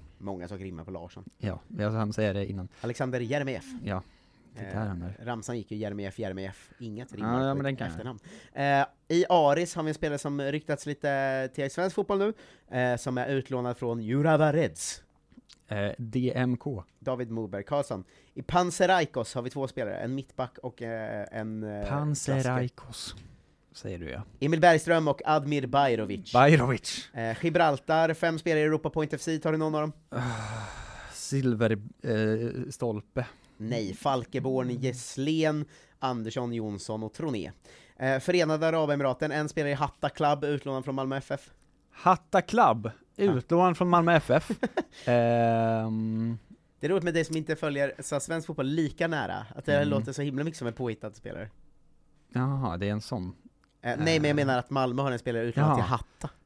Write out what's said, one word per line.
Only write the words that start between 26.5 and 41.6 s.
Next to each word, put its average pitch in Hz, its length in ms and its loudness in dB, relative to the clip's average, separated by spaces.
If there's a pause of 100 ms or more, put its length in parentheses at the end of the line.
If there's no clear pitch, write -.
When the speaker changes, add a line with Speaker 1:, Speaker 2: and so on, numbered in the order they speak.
Speaker 1:
Eh, 113 300 -4
Gibraltar, 160 680 2
fem 160 240 0
spelare 156 220 2
i 151 40 4
Europa 156 260 0
Point 156 220 -2
F 147 80 -4
C, 160 180 -2
tar 156 140 0
du 160 60 2
någon 156 160 0
av 151 60 0
dem? 151 120 -2 (160)
Speaker 2:
Ah, 123 140 -6 (880)
Silver, 120 580 2 (320)
eh, 113 680 0
stolpe. 117 560 -6 (300)
Speaker 1:
Nej, 110 380 -4
Falkeborn, 127 760 -2
Gesslen, 151 920 -2 (340)
Andersson, 120 540 -4
Jonsson 107 500 -6
och 110 120 -8
Troné. 120 380 -4 (440)
Eh, 131 220 0
Förenade 160 500 2
Arabemiraten, 147 640 2
en 151 160 0
spelare 147 220 -2
i 143 40 0
Hatta 143 340 -2
Club, 147 360 2
utlånad 139 400 -2
från 135 100 -4
Malmö 135 220 -2
F 135 140 -6
F. - 200 -8 (400)